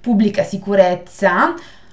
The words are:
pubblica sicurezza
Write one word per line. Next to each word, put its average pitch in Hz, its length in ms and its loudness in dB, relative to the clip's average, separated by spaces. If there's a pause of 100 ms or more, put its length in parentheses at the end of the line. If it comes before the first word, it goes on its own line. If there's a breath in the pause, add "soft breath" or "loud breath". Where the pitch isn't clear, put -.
pubblica 208 420 0
sicurezza 190 1120 0 (380 loud breath)